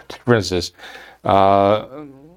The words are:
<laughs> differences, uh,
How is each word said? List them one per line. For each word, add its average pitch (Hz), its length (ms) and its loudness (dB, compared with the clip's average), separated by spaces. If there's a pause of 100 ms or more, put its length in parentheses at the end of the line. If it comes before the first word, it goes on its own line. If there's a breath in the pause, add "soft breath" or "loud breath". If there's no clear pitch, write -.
<laughs> - 80 -20
differences, 92 640 -2 (500 loud breath)
uh, 98 640 2 (500)